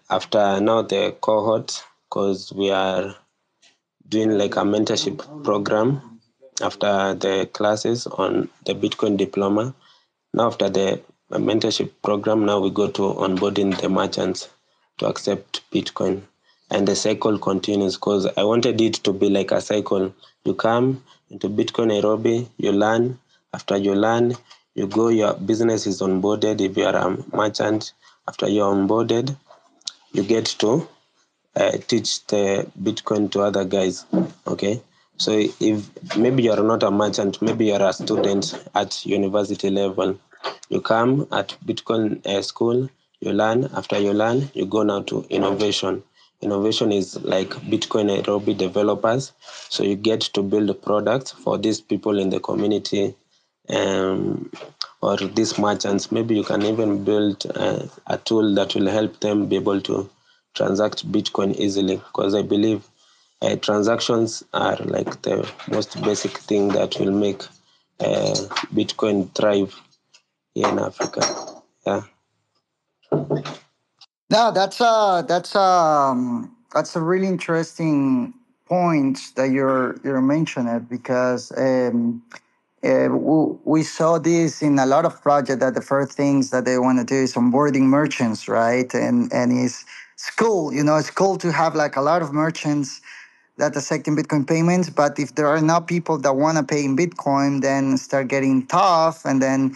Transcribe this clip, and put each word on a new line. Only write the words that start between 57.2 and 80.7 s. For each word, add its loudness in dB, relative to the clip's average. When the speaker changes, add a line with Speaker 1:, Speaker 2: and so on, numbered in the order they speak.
Speaker 1:
uh, -2
a -2
tool 2
that 0
will 2
help -2
them 2
be 0
able 0
to -4
transact -2
Bitcoin 0
easily. 0
'Cause 0
I 2
believe, 0
uh, 0
transactions 0
are, -2
like, -4
the -2
most -4
basic -2
thing 0
that 0
will 2
make, 0
uh, 0
Bitcoin 0
thrive 0
here 0
in -2
Africa. -6
Yeah. -2
Speaker 2:
No, 4
that's 0
a, 4
that's -2
a, 2
um, 2
that's -2
a -2
really 0
interesting 0
point 2
that 0
you're, 0
you're 0
mentioning, 0